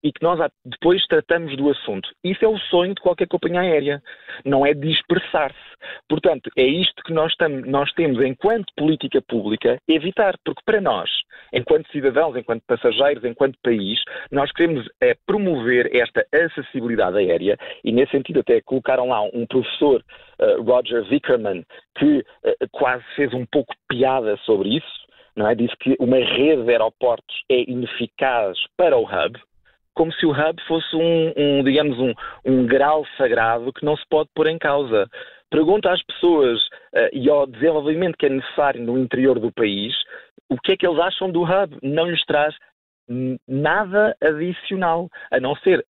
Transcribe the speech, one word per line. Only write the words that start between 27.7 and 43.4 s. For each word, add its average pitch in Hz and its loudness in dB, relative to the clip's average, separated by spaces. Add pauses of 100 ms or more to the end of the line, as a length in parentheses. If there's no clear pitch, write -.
para 160 4
o 113 2
hub, 92 -4 (560)
como 165 0
se - -2
o 156 2
hub 156 -2
fosse 160 -4
um, 165 2
um, 143 2
digamos, 139 2
um, 127 0 (320)
um 131 4
grau 139 2 (120)
sagrado 117 2
que - -10
não 151 2
se - -14
pode 156 0
pôr 156 2
em 165 -2
causa. 131 0 (440)
Pergunta 180 2
às 180 -2
pessoas, 139 2 (360)
eh, 113 4
e 135 2
ao 143 4
desenvolvimento 156 -2
que - -2
é 139 4
necessário 135 -2
no 120 -2
interior 127 2
do 110 -2
país, 104 -2 (560)
o 127 -2
que - -2
é 190 2
que - 0
eles 160 2
acham 185 -2
do 170 0
hub? 180 0
Não 156 0
lhes 165 -2
traz 151 0 (520)
n-, 127 -4 (100)